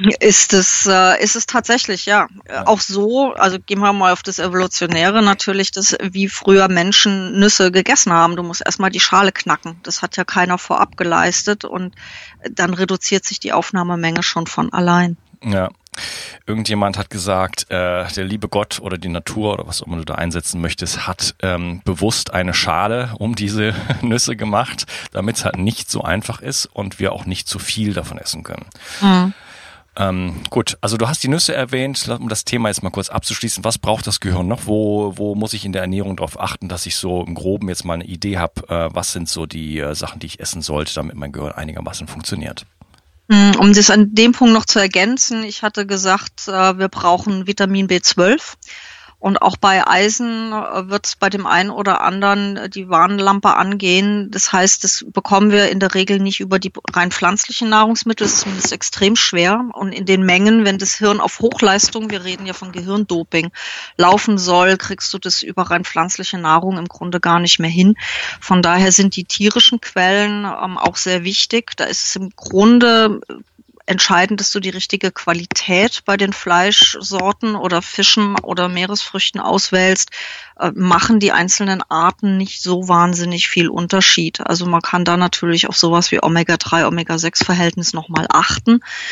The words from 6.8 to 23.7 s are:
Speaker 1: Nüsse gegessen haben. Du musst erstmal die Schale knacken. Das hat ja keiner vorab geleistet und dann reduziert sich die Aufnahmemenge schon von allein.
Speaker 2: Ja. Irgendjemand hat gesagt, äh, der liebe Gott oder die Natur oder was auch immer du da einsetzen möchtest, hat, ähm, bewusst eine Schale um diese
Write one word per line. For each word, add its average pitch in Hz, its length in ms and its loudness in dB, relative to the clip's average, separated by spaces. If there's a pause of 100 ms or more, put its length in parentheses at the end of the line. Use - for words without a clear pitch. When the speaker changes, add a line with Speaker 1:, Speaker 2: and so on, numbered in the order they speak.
Speaker 1:
Nüsse 196 340 6
gegessen 190 400 2
haben. 170 240 4
Du 175 60 -4
musst 170 240 -8
erstmal 190 240 0
die 202 100 -6
Schale 190 320 4
knacken. 165 500 -6
Das - 200 -8
hat - 160 -6
ja 180 60 -2
keiner 180 340 0
vorab - 400 -2
geleistet 180 640 0
und 180 300 -8 (580)
dann 180 220 -2
reduziert 185 500 -2
sich - 140 -8
die - 140 -6
Aufnahmemenge 170 720 -2
schon 165 260 -4
von - 240 -4
allein. 175 440 2 (280)
Speaker 2:
Ja. 98 240 0 (760)
Irgendjemand 104 520 -2
hat 104 120 -6
gesagt, 92 600 -4
äh, 90 420 -2
der 98 120 -6
liebe 104 240 -6
Gott - 320 -4
oder 92 180 -8
die 90 100 -8
Natur 101 460 -4
oder - 140 -8
was - 140 -8
auch - 40 -14
immer 85 120 -8
du 80 60 -8
da - 100 -8
einsetzen 85 460 -4
möchtest, - 460 -6
hat, - 360 -6
ähm, 87 420 -4
bewusst 101 480 -2
eine 90 220 -2
Schale 110 640 -2
um 110 160 -4
diese 104 400 -2 (140)